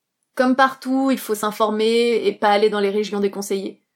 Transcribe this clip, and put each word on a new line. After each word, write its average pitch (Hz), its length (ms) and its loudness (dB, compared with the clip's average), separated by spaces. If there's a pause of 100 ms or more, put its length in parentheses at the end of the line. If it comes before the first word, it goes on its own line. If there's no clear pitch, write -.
(360)
Comme 254 180 2
partout, 269 560 0
il 240 80 2
faut - 160 -6
s'informer 220 920 0
et 202 80 2
pas 208 180 0
aller 208 200 4
dans 208 100 -2
les 202 100 0
régions 208 300 -2
déconseillées. 196 600 -4 (140)